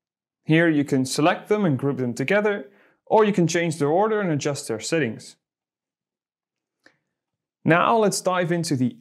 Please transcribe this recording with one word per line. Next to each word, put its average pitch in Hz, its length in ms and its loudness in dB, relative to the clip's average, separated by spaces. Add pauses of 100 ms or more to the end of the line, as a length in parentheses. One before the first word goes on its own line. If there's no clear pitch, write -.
(440)
Here 160 240 4
you 147 160 2
can 135 220 0
select 151 420 0
them 214 160 0
and 147 140 2
group 139 200 -2
them 123 160 -4
together, 196 580 -2 (340)
or 220 180 4
you 208 80 2
can 175 160 2
change 170 300 -2
their 143 120 0
order 208 300 0
and 185 120 -2
adjust 143 360 -4
their 110 120 -6
settings. 131 560 -4 (2250)
Now 175 340 2
let's 208 220 0
dive 180 320 -2
into 165 240 -2
the 123 260 -2